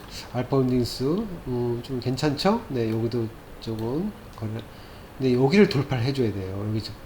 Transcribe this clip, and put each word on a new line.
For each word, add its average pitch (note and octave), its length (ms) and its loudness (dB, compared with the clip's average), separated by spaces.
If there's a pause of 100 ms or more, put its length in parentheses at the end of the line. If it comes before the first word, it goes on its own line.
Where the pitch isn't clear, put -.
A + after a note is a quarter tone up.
(340)
알파 B2 240 0
홀딩스, B2+ 680 2 (200)
어, A#2+ 360 -2
좀 C3 200 -6
괜찮죠? D3+ 680 2
네, A#2 220 0
여기도 A2+ 360 0 (340)
조금 A#2+ 500 -4 (240)
거래, G#2+ 160 -6 (640)
근데 C3 160 4
여기를 C#3+ 360 8
돌파를 C3 340 0
해줘야 B2+ 300 2
돼요. G2 340 -4
여기 G#2+ 140 -2
지금 - 240 -10